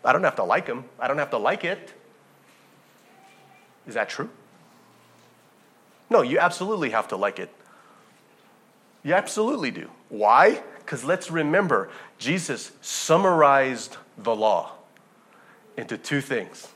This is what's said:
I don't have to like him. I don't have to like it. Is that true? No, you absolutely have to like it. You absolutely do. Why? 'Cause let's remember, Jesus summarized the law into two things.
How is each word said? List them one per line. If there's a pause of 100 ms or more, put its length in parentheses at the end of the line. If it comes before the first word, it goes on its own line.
I
don't
have
to
like
him. (140)
I
don't
have
to
like
it. (1900)
Is
that
true? (1800)
No,
you
absolutely
have
to
like
it. (1500)
You
absolutely
do. (180)
Why? (240)
'Cause
let's
remember, (280)
Jesus
summarized (180)
the
law (1040)
into
two
things.